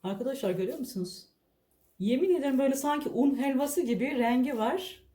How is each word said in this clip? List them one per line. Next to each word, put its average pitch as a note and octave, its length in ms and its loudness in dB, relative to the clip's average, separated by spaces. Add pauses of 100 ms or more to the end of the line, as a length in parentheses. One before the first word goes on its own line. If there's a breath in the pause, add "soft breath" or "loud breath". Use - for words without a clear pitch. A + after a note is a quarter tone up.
Arkadaşlar G#3 480 -4
görüyor G3 280 -2
musunuz? - 460 -8 (760)
Yemin C4+ 360 2
ederim C4+ 240 2
böyle C4+ 160 2
sanki D4 340 -2
un C4 280 2
helvası C#4 440 0
gibi A#3 240 0
rengi B3+ 520 2
var. C4+ 460 -2 (120)